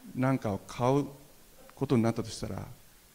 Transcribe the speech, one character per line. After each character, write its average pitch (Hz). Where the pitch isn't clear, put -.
何 131
か 104
を 98
買 131
う 139
こ 135
と 139
に 110
な 113
っ -
た 113
と 107
し -
た -
ら、 98